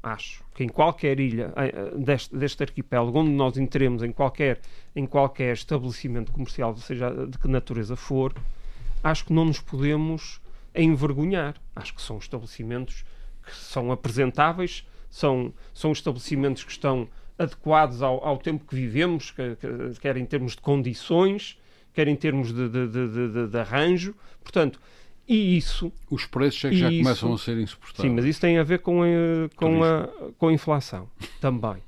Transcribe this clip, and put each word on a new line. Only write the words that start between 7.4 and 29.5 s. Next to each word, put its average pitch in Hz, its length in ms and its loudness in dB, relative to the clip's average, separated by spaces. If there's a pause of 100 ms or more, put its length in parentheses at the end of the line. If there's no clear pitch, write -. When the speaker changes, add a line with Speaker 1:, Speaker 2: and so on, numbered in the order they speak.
Speaker 1:
natureza 120 480 0
for, 131 380 0 (680)
acho 156 220 2
que - 80 -2
não 160 120 6
nos 156 160 2
podemos 151 800 -2 (340)
envergonhar. 151 800 4 (200)
Acho - 200 -10
que - 60 -12
são 113 160 -8
estabelecimentos 117 880 -6 (400)
que - 100 -14
são 123 360 -4
apresentáveis, 139 960 0 (240)
são, 127 440 0 (200)
são - 200 0
estabelecimentos 135 720 -2
que - 60 -14
estão 131 360 -2 (320)
adequados 151 640 2
ao, 131 240 0
ao 143 120 0
tempo 156 280 -4
que - 100 -8
vivemos, 135 560 0
que, 123 240 -6
que, 123 460 -8
quer 135 160 -2
em 123 80 -4
termos 127 280 -2
de - 80 -16
condições, 165 960 2 (360)
quer 151 140 2
em 147 80 2
termos 135 380 0
de, 123 160 -2
de, 123 180 0
de, 120 200 -2
de, 117 260 -2
de, 117 140 -2
de 107 100 -4
arranjo. 165 560 0 (300)
Portanto, 151 360 2 (480)
e 208 280 6
isso - 360 0 (180)
Speaker 2:
Os 131 160 -4
preços 135 400 0
é 135 60 2
que 196 60 4
já 170 140 4
Speaker 1:
e 165 100 2
Speaker 2:
começam 117 320 2
Speaker 1:
isso 107 100 -4
Speaker 2:
a - 100 -8
ser 113 80 0
insuportáveis. - 480 -2
Speaker 1:
Sim, 120 60 2
mas 120 100 2
isso 156 160 0
tem 170 160 6
a 160 60 4
ver 175 160 2
com 175 220 2
a, 170 40 4 (500)